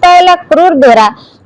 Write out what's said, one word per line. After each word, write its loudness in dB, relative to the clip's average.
પાયેલા 2
ક્રૂર -2
દોરા 0